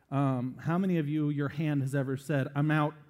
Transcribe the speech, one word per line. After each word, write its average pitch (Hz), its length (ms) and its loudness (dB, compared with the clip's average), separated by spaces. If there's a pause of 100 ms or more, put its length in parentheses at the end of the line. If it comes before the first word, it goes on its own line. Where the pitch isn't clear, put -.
(120)
Um, 131 480 0
how 165 180 0
many 185 200 2
of 147 100 0
you, 151 220 0
your 143 200 0
hand 143 320 0
has 135 140 -2
ever 135 220 0
said, 139 360 -2
"I'm 147 160 2
out, 151 240 2 (160)